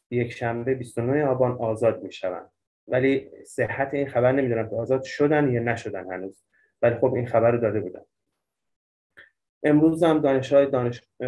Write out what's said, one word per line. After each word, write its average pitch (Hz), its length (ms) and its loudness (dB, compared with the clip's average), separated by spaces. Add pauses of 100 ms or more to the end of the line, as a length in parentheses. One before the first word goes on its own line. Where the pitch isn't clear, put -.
(120)
یکشنبه 120 640 -4
بیست 120 220 -12
و 120 40 0
نه 139 240 0
آبان 127 260 2
آزاد 113 520 -2
می‌شوند. 92 460 -8 (380)
ولی 135 420 0 (160)
صحت 135 480 -4
این 143 140 -2
خبر 123 240 2
نمی‌دونم 120 380 0
که 110 60 -8
آزاد 123 280 -2
شدن 147 480 0
یا 120 100 0
نشدن 104 500 -6
هنوز، 92 340 -10 (360)
ولی 117 140 4
خب 127 180 0
این 120 120 -2
خبر 117 260 4
رو 120 60 2
داده 107 220 0
بودن. 90 220 -8 (1600)
امروز 160 400 4
هم 160 160 4
دانشجوی 139 460 4
دانش-، 123 420 -2 (200)